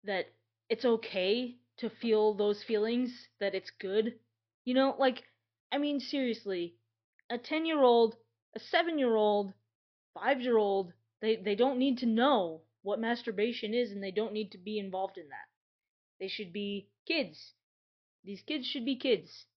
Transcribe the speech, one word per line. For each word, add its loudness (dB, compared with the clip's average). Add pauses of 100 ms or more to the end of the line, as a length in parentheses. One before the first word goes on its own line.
that -4 (440)
it's -2
okay 0 (220)
to -6 (100)
feel 4
those 0
feelings, 0 (300)
that -2
it's -6
good. 0 (500)
You -2
know, 4
like, 2 (480)
I 0
mean, 0
seriously, -4 (520)
a -6
ten-year-old, 4 (400)
a -10
seven-year-old, 2 (640)
five-year-old, 0 (280)
they, 0
they -2
don't 2
need 2
to -2
know 2 (220)
what -4
masturbation -4
is, 0
and -10
they -8
don't -4
need -6
to -20
be -6
involved -6
in -18
that. -18 (720)
They -6
should -10
be -6 (200)
kids. -4 (680)
These -12
kids -6
should -6
be 0
kids. -2 (100)